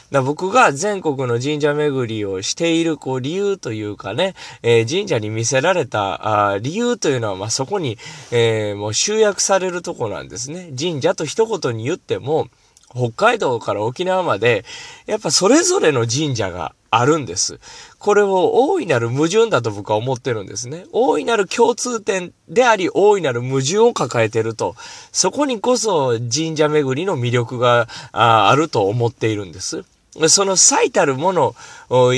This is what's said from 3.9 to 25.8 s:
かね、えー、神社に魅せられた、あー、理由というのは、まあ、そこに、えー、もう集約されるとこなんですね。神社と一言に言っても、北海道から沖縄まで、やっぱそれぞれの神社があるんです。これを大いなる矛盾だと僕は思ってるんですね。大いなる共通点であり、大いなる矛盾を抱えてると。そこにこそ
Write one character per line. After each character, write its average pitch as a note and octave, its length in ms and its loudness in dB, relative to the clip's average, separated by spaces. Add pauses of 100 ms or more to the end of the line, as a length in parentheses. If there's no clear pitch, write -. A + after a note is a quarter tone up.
か G2 180 -10
ね、 F3+ 220 -2 (260)
え A#2 200 6
ー、 A2+ 60 -2
神 F#3+ 200 -4
社 C#3 100 0
に G#2+ 120 -4
魅 A2+ 140 -4
せ C3 160 0
ら F3+ 140 2
れ D3 120 0
た、 G#2 640 0
あ G2+ 40 -2
ー、 G2+ 40 -6
理 C#3+ 160 -6
由 A#3+ 200 0
と - 120 -2
い C3 80 2
う A#2 40 -4
の A2 80 -2
は、 G2 60 -4
ま F#2+ 120 -6
あ、 A2 40 -8
そ C3+ 160 -2
こ G3 140 -4
に、 A#2+ 180 -6 (320)
え A2 440 2
ー、 - 20 -6
も G#2 120 -4
う G#2+ 60 -4
集 G#3+ 240 0
約 G#3 240 2
さ G3 160 2
れ F#3 120 -2
る F3 120 -6
と E3+ 120 -10
こ A#2 140 -4
な D#2+ 140 -8
ん C2+ 60 -16
で E2+ 100 -14
す C3 140 -12
ね。 F3 260 -14
神 D#3 240 -4
社 F#3 140 2
と E3+ 80 -6
一 A3 220 0
言 D#3 300 -4
に A2 80 -8
言 E3 120 -2
っ - 20 -20
て - 200 -4
も、 B2+ 280 -2 (440)
北 B2 200 -4
海 A3+ 280 2
道 C3+ 200 0
か G#2 160 -4
ら G#2 80 -4
沖 B2+ 240 -4
縄 F#3 160 0
ま A#2+ 160 -2
で、 A2 260 2 (420)
や G#3+ 100 -4
っ G#3+ 40 -16
ぱ D#3+ 100 -6
そ F#3 180 2
れ D4+ 140 6
ぞ F4+ 160 0
れ D#3 140 2
の A#2+ 140 0
神 C3+ 280 -2
社 G2+ 160 -2
が E2+ 240 -8 (160)
あ A#2 140 2
る D#3 140 4
ん B2+ 80 -6
で E2+ 100 -10
す。 - 240 -6 (380)
こ G3+ 160 0
れ G#3 80 4
を G3 480 2
大 F#4+ 100 0
い A3 60 -6
な C#3 120 0
る A#2 120 -2
矛 D3 180 0
盾 A3 220 2
だ C#3 100 2
と A2+ 100 -4
僕 G2+ 200 -10
は G#2+ 60 2
思 B2+ 180 -4
っ A#2+ 40 -6
て B2 140 -6
る G#2+ 100 -6
ん F#2+ 40 -14
で G2 100 -16
す A#2+ 140 -10
ね。 F3 220 -14
大 C#4 260 2
い C4+ 80 -4
な A#3 100 0
る G3 100 0
共 A#3 280 2
通 A#3+ 260 -6
点 F#3 320 -4 (160)
で G#3+ 160 2
あ A#3 100 4
り、 F#3 140 0
大 G3+ 300 4
い - 20 -4
な D3 100 0
る A#2+ 120 -4
矛 C3+ 180 -2
盾 E3+ 200 0
を A#3 120 6
抱 A#2+ 320 0
え G#2+ 60 0
て A2+ 120 0
る A2+ 120 -4
と。 G2+ 200 -6 (380)
そ F#3 180 0
こ C#4+ 140 0
に B3 160 -2
こ B3 160 2
そ D3+ 420 0